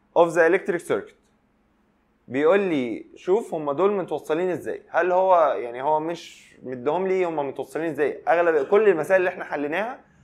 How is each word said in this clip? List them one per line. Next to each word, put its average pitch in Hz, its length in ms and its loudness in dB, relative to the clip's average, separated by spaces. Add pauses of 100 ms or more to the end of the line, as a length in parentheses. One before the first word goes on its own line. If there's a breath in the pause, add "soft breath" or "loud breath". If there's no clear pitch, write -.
(160)
of 170 180 4
the 170 160 4
electric 190 380 0
circuit. - 280 -4 (1120)
بيقول 156 320 2
لي 131 460 -4 (100)
شوف 190 380 -2
هم 151 180 -4
دول 180 200 2
متوصلين 165 580 -4
ازاي؟ 120 400 -8
هل 175 220 0
هو 175 460 4
يعني 120 240 -8
هو 151 180 0
مش - 540 -10 (100)
مديهم 139 440 -4
لي 185 180 0
هم 151 220 -4
متوصلين 151 420 -6
ازاي؟ 139 380 -2
اغلب 165 400 2
كل 208 220 4
المسائل 175 300 2
اللي 185 100 0
احنا 175 140 -10
حليناها 170 560 -6 (240 soft breath)